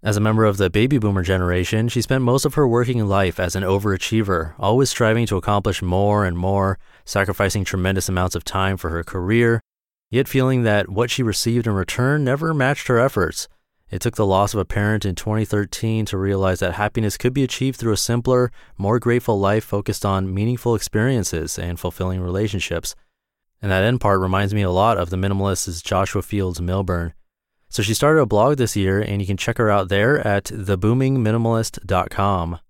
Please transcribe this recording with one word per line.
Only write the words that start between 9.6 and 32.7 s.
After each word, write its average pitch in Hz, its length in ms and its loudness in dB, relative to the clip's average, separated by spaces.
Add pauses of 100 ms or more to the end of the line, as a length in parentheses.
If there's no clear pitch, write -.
yet 131 180 0
feeling 131 340 2
that 104 280 2
what 117 200 -2
she - 120 -2
received 117 440 0
in 110 60 0
return 123 500 0
never 143 300 0
matched 139 360 0
her 120 100 4
efforts. 113 500 0 (420)
It - 120 -6
took 120 140 -2
the 107 100 2
loss 98 260 4
of 104 80 -2
a 90 60 -2
parent 104 400 0
in 92 80 -2
twenty 107 320 -2
thirteen 110 600 -2
to 98 120 -6
realize 95 420 0
that 90 140 -2
happiness 104 420 -2
could 127 160 0
be 135 120 0
achieved 131 340 -4
through 113 140 0
a 98 40 2
simpler, 120 560 0 (240)
more 101 220 0
grateful 117 420 0
life 101 240 2
focused 101 400 -4
on 95 300 0
meaningful 117 400 0
experiences 107 840 -2
and 87 220 -6
fulfilling 92 400 -4
relationships. 92 720 -4 (680)
And 101 80 -2
that 95 140 2
end 123 180 2
part 98 180 4
reminds 95 320 0
me 104 80 0
a 95 100 0
lot 98 280 4
of 90 100 -2
the 92 80 -4
minimalist 98 680 -2
Joshua 95 380 0
Fields 92 400 -4
Millburn. 90 540 -2 (560)
So - 120 -2
she 101 120 0
started 151 260 4
a 131 60 4
blog 107 300 4
this 120 200 -2
year, 95 240 2
and 101 200 -2
you 95 60 -4
can 98 100 -2
check - 220 -4
her 110 100 2
out 101 200 2
there 107 360 2
at 101 300 0
the 101 220 -2
booming 131 420 2
minimalist 113 680 0
dot 92 240 0
com. 90 600 -2